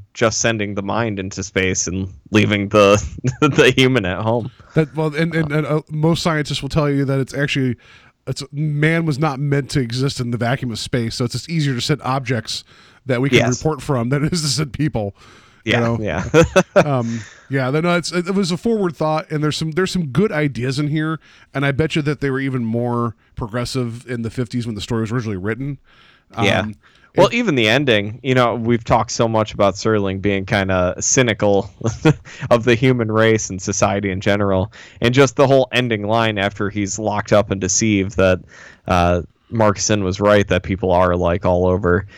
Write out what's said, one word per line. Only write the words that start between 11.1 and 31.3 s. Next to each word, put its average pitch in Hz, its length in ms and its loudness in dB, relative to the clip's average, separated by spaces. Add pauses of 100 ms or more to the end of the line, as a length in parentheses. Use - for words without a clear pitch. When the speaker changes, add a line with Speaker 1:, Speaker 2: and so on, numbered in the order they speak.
Speaker 2:
so 127 100 -2
it's - 80 -6
just - 160 -10
easier 147 240 -2
to 120 80 -4
send 147 220 -2
objects 127 600 -4 (440)
that 123 120 0
we 139 100 0
can 123 100 4
Speaker 1:
Yes. 120 180 0
Speaker 2:
report 151 240 -4
from 123 280 -2
than 143 140 0
it 156 80 -2
is 175 120 -4
to 156 40 -4
send 135 240 -4
people. 117 420 -4 (520)
You 107 80 0
Speaker 1:
Yeah, 117 60 2
Speaker 2:
know? 117 200 0
Speaker 1:
yeah. 101 440 2 (320)
<laughs> - 0 -
Speaker 2:
Um, 127 440 2 (300)
yeah, 131 220 -2
no, 170 260 0
it's, 170 160 -4
it 175 200 -2
was 185 180 0
a 180 60 -2
forward 208 380 -2
thought, 156 340 -2
and 151 140 -2
there's 151 140 -2
some, 160 140 -4
there's 180 200 -2
some 175 160 -4
good 185 240 0
ideas 135 480 -2
in 151 80 -2
here, 156 320 -2 (340)
and 139 120 -2
I 139 80 0
bet 156 240 -2
you 156 60 0
that 143 180 -2
they 139 80 -2
were 131 100 -2
even 131 240 -4
more 120 520 -2 (200)
progressive 120 720 -6
in 120 120 -6
the 113 80 -6
fifties 123 360 -6
when 117 100 -6
the 101 60 -8
story 113 200 -4
was 110 100 -4
originally 110 260 -4
written. 120 400 -6 (640)
Speaker 1:
Yeah. 98 200 2
Speaker 2:
Um, 107 140 -6 (420)
Speaker 1:
Well, 190 100 6
Speaker 2:
it - 60 -2
Speaker 1:
even 226 220 0
the 113 120 4
ending, 110 560 2
you 127 100 0
know, 123 220 4
we've 117 300 0
talked 120 260 2
so 117 160 0
much 110 260 0
about 98 200 2
Serling 98 480 0
being 98 240 0
kinda 95 560 0
cynical 104 680 2 (420)